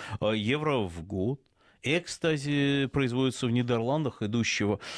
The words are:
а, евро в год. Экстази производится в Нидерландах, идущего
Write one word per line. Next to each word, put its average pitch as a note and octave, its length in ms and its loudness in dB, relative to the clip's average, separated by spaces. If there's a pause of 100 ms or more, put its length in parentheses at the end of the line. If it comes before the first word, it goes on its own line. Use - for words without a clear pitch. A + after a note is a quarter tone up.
(180)
а, G#2+ 120 2
евро C3 480 0
в F2 240 -4
год. G#2 360 -2 (440)
Экстази C#3+ 1040 0
производится C3 600 0
в A#2 40 2
Нидерландах, B2 720 0
идущего G#2+ 580 0 (180)